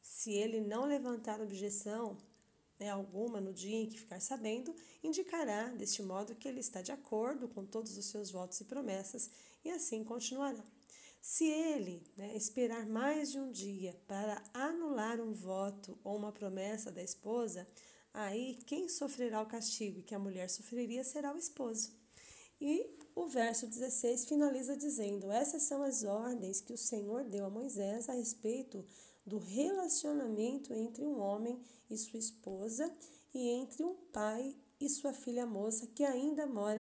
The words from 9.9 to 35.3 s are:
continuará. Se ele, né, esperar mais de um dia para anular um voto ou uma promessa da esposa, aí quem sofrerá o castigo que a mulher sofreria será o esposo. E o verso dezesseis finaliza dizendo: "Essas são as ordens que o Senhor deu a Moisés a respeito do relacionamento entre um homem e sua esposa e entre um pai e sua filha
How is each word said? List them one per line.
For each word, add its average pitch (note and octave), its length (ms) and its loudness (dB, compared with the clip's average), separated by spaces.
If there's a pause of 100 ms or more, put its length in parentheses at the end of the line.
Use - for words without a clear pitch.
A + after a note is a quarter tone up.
continuará. A#3+ 580 -2 (640)
Se - 200 8
ele, D4 580 2 (140)
né, G#3 180 -6
esperar A3+ 500 2
mais C4 460 2
de C#4 80 -2
um C4+ 100 -4
dia F#3+ 460 -6 (100)
para G#3 380 -2 (100)
anular C4 680 0
um A3+ 100 -2
voto G3 720 -4
ou G3+ 140 -2
uma G#3 160 -4
promessa G3+ 580 -4
da F3 100 -8
esposa, G3 640 -2 (480)
aí A3+ 520 -2
quem E4 240 0
sofrerá B3 520 0
o A3 40 0
castigo A3 580 -2
que - 100 -8
a G3+ 60 -2
mulher F#3 300 -2
sofreria A#3+ 520 -2
será C#4+ 320 0
o D#4 40 -4
esposo. A#3 560 -2 (680)
E D4+ 260 4 (300)
o F4 100 0
verso A#3 420 4
dezesseis A#3+ 580 4
finaliza C#4 500 4
dizendo: G3+ 560 0
"Essas C#4+ 320 6
são C#4 180 6
as B3 220 2
ordens G#3+ 560 0
que - 140 -8
o A#3 40 -4
Senhor A3 460 0
deu G3+ 220 -2
a F#3+ 40 -2
Moisés G#3+ 600 -2
a B3+ 40 -2
respeito A#3 720 0 (400)
do G#3 120 -2
relacionamento C4+ 1400 2
entre A#3 320 -2
um D4 160 2
homem G#3+ 360 0 (320)
e A3 80 -2
sua - 220 -2
esposa A3 760 0 (400)
e B3+ 140 0
entre B3+ 340 0
um F4+ 140 0 (160)
pai A3 420 0 (240)
e C#4+ 120 0
sua - 240 4
filha A#3+ 320 -2